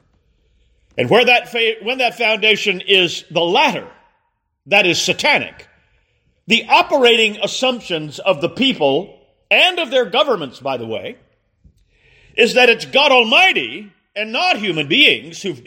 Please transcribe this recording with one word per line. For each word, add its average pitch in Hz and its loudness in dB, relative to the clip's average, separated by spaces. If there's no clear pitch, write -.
And 120 -2
where 226 6
that 240 2
fa-, 226 -4
when 247 -6
that 247 -2
foundation 214 0
is 190 0
the 165 -2
latter, 180 0
that 196 2
is 170 0
satanic, 170 -2
the 220 2
operating 240 2
assumptions 196 -6
of 185 0
the 170 -2
people 175 -2
and 349 2
of 285 -6
their 254 0
governments, 208 -2
by 135 -4
the 117 -10
way, 110 -10
is 220 4
that 247 6
it's 226 -2
God 269 0
Almighty 226 0
and 214 -8
not 330 -2
human 160 -4
beings 170 0
who've, 156 -8